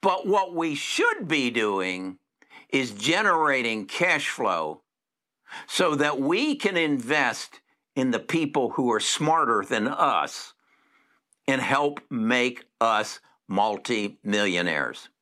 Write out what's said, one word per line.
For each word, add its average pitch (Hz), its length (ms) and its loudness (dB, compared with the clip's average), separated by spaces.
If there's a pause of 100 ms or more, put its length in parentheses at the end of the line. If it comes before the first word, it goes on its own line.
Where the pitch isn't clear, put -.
But 190 260 0
what 190 260 0
we 165 220 -2
should 403 520 -2
be 139 220 0
doing 95 680 -2 (500)
is 131 220 0
generating 135 960 0
cash 170 420 0
flow 82 540 -2 (840)
so 165 300 0
that 147 240 0
we 208 360 0
can 196 220 2
invest 139 840 0 (360)
in 131 160 2
the 113 80 2
people 147 520 0
who 123 200 0
are 107 80 4
smarter 147 680 2
than 113 200 0
us 107 680 -2 (920)
and 135 120 0
help 143 480 0
make 123 580 -2 (140)
us 110 400 0 (280)
multi-millionaires. 101 1600 -2 (120)